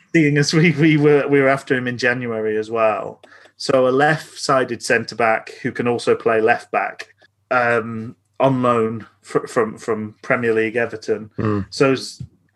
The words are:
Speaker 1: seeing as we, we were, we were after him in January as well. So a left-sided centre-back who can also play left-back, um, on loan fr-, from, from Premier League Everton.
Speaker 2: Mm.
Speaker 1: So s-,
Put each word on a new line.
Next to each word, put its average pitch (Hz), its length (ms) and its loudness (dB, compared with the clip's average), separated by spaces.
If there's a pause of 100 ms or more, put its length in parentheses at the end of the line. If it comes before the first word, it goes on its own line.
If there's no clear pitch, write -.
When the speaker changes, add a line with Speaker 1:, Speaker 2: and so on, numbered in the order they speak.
(140)
Speaker 1:
seeing 147 260 4
as 147 140 0
we, 165 180 4
we 151 260 4
were, 147 300 4
we 143 120 4
were 135 100 4
after 135 260 0
him 123 120 -4
in 123 120 -6
January 117 580 -2
as 110 140 -6
well. 110 500 -2 (360)
So 131 300 2
a 127 40 2
left-sided 135 920 0
centre-back 113 720 0 (100)
who 123 100 -6
can 120 160 -4
also 117 280 0
play 110 260 0
left-back, 110 720 -2 (380)
um, 117 640 -2 (240)
on 131 240 2
loan 113 420 0 (160)
fr-, - 240 -4
from, 110 320 -2
from 107 460 -6
Premier 120 280 0
League 110 240 0
Everton. 110 640 -4
Speaker 2:
Mm. 104 320 -2
Speaker 1:
So 135 220 2
s-, 120 320 -6 (320)